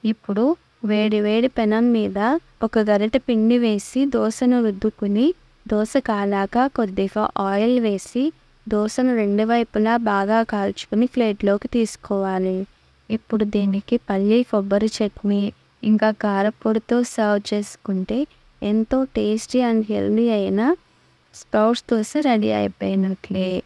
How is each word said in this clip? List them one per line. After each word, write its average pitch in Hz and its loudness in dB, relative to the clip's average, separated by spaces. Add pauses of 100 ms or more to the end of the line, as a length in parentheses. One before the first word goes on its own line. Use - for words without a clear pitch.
(140)
ఇప్పుడు 214 -2 (440)
వేడి 214 2
వేడి 226 2
పెనం 220 2 (100)
మీద 202 -2 (460)
ఒక 220 0 (100)
గరిటె 208 2
పిండి 233 4
వేసి, 226 0 (100)
దోశను 233 2
రుద్దుకుని, 214 0 (380)
దోశ 214 0 (160)
కాలాక 202 0 (120)
కొద్దిగా 196 -2 (220)
ఆయిల్ 214 2
వేసి, 214 -4 (500)
దోశను 233 0
రెండు 202 0
వైపులా 226 0 (180)
బాగా 202 2 (120)
కాల్చుకుని 202 -2
ప్లేట్లోకి 208 0
తీసుకోవాలి. 190 -2 (420)
ఇప్పుడు 220 -2 (120)
దీనికి 202 0 (120)
పల్లి 208 2 (120)
కొబ్బరి 202 0
చట్నీ 202 -2 (420)
ఇంకా 214 2 (140)
కారప్పొడితో 220 0 (100)
సర్వ్ 208 0 (100)
చేసుకుంటే, 208 -4 (520)
ఎంతో 220 0 (180)
tasty 214 -2 (100)
and 226 2 (100)
healthy 208 0 (100)
అయిన 196 0 (800)
స్ప్రౌట్స్ 226 0
దోశ 220 -2 (140)
రెడీ 220 2 (100)
అయిపోయినట్లే. 190 -4